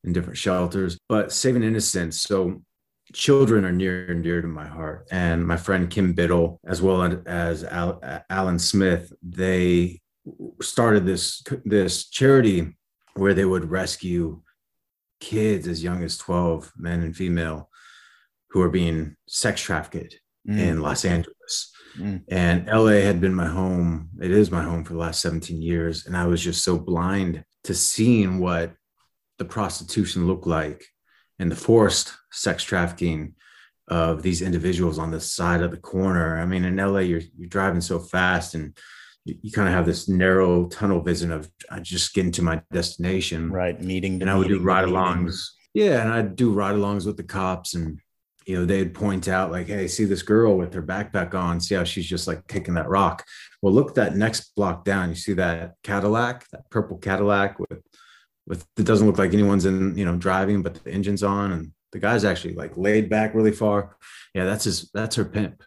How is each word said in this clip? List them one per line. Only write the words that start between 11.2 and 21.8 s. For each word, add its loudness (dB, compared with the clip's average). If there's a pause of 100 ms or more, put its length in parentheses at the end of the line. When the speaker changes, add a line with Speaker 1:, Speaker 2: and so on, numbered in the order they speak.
Speaker 1:
this 2
charity 4 (360)
where 4
they 4
would 0
rescue -4 (800)
kids 0
as -4
young -4
as -4
twelve, -2
men -4
and -4
female, -2 (840)
who 2
are 4
being -2 (120)
sex -2
trafficked -6 (300)
Speaker 2:
Mm. 0
Speaker 1:
in 0
Los -2
Angeles. -4 (280)